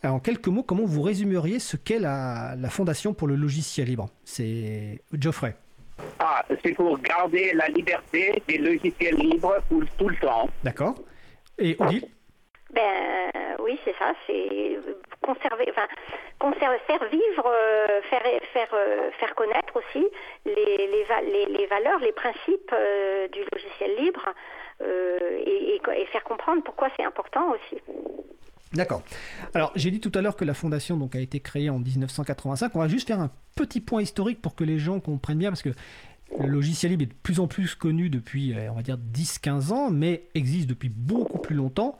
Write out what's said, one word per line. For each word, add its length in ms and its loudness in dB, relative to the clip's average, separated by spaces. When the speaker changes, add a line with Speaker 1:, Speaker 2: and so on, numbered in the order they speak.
Speaker 1:
euh, 40 2
en 120 2
quelques 260 -2
mots, 160 2
comment 220 2
vous 180 2
résumeriez 560 2
ce 180 -6
qu'est 220 0
la, 580 -2
la 140 -4
Fondation 420 0
pour 140 0
le 80 4
logiciel 540 0
libre ? 200 -2
C'est 760 -6
Geoffrey. 440 0
Speaker 2:
Ah, 240 4
c'est 100 2
pour 260 4
garder 540 2
la 140 4
liberté 800 0
des 120 0
logiciels 580 2
libres 400 4
pour 140 4
tout 100 4
le 80 2
temps. 320 4
Speaker 1:
D'accord. 320 0
Et 220 2
Odile ? 260 2
Speaker 3:
Ben, 580 0
oui, 220 -2
c'est 140 0
ça, 160 0
c'est 520 -2
conserver, 500 0
enfin, 160 -2
conserver, 480 2
faire 240 2
vivre, 360 4
euh, 640 4
faire, 140 2
faire, 200 0
euh, 380 2
faire 140 -2
connaître 420 0
aussi 280 0
les, 80 0
les 520 2
va-, 140 2
les, 380 0
les 80 2
valeurs, 340 2
les 120 2
principes, 600 -2
euh, 560 2
du 120 -8
logiciel 520 -2
libre, 260 0
euh, 380 0
et, 320 2
et, 240 0
et 60 0
faire 180 -4
comprendre 400 0
pourquoi 320 0
c'est 80 -2
important 480 0
aussi. 280 -6
Speaker 1:
D'accord. 300 -2
Alors, 240 2
j'ai 140 2
dit 100 -2
tout 140 -4
à 80 2
l'heure 120 0
que 120 -2
la 80 0
fondation, 420 -2
donc, 180 -2
a 60 -2
été 200 -4
créée 280 -2
en 100 0
dix-neuf 320 0
cent 140 -4
quatre-vingt-cinq. 500 -2
On 60 2
va 80 2
juste 180 0
faire 140 0
un 100 0
petit 280 -2
point 180 0
historique 400 -2
pour 140 -4
que 100 -2
les 140 2
gens 200 0
comprennent 400 -2
bien, 120 2
parce 120 -4
que 120 -2
le 80 2
logiciel 440 2
libre 100 2
est 40 0
de 160 -8
plus 160 2
en 80 4
plus 280 -2
connu 340 2
depuis, 460 -2
euh, 180 -4
on 40 -4
va 60 -4
dire, 160 -4
dix, 400 -4
quinze 340 0
ans, 180 2
mais 340 2
existe 360 2
depuis 180 -2
beaucoup 500 0
plus 160 -4
longtemps. 460 0